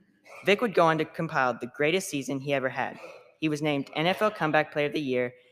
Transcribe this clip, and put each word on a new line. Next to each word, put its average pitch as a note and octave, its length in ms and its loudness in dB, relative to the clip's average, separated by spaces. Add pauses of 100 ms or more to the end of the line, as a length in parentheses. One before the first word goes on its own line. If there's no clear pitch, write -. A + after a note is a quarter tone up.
(460)
Vick G3+ 160 4
would G#3+ 100 0
go E3+ 140 6
on D#3+ 100 4
to D#3 80 0
compile D3+ 480 0
the A#2+ 240 -8
greatest D#3+ 320 0
season C#3 320 -4
he C#3 140 -2
ever C3 160 0
had. B2+ 280 -4 (420)
He D#3 100 0
was D3 100 -4
named D3 340 -2
N D#3 120 0
F F#3 160 0
L G#3+ 80 2
Comeback D3+ 420 0
Player D#3 140 0
of D3 80 -4
the E3+ 40 0
Year B2 360 -2 (180)